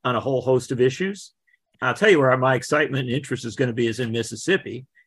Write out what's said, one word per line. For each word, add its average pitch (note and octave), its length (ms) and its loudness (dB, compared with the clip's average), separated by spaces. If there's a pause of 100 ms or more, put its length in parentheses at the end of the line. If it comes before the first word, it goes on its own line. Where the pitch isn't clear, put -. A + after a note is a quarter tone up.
on B2 120 0
a A2 40 0
whole C3 200 -2
host B2+ 320 0
of A#2+ 80 -2
issues. F#3 520 -2 (480)
I'll B2 140 0
tell G#3 160 4
you D#3+ 100 6
where C3 160 4
my C3 180 2
excitement C3+ 540 0
and A#2+ 80 -2
interest C3 280 -6
is A#2 120 -10
gonna B2+ 160 0
be A#2 140 0
is A2+ 120 -2
in A#2 140 -4
Mississippi A#2 760 -4 (200)